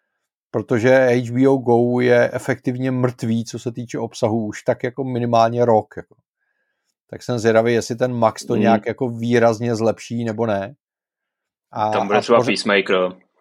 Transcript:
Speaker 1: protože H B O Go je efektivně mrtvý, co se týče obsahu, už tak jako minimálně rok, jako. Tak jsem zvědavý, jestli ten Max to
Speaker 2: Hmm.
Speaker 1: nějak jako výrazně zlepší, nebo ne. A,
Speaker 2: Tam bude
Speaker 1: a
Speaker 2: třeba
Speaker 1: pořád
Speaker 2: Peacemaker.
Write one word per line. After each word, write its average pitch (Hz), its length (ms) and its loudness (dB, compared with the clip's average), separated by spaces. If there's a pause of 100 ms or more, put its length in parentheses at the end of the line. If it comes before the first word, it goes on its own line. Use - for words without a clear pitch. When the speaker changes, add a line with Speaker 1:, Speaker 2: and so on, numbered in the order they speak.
(500)
Speaker 1:
protože 117 400 0 (200)
H 120 220 -2
B 131 160 2
O 135 80 4
Go 120 440 0
je 120 320 4
efektivně 127 580 -4
mrtvý, 123 540 -2
co - 140 -12
se 117 140 -8
týče 120 260 -10
obsahu, 113 480 -4
už 104 160 -12
tak 127 220 -2
jako 131 200 -8
minimálně 120 600 0
rok, 110 320 2
jako. - 180 -16 (960)
Tak 113 120 -14
jsem 123 160 -4
zvědavý, 113 360 4
jestli 117 220 -2
ten 127 180 -2
Max 113 320 -2
to 120 60 -4
Speaker 2:
Hmm. 110 100 0
Speaker 1:
nějak 110 240 2
jako 120 220 -4
výrazně 117 680 0
zlepší, 113 480 -4
nebo 113 220 -4
ne. 101 280 -4 (1000)
A, 107 180 -2
Speaker 2:
Tam 107 160 0
bude 104 120 0
Speaker 1:
a - 20 2
Speaker 2:
třeba 117 180 4
Speaker 1:
pořád 117 80 2
Speaker 2:
Peacemaker. 101 500 0 (440)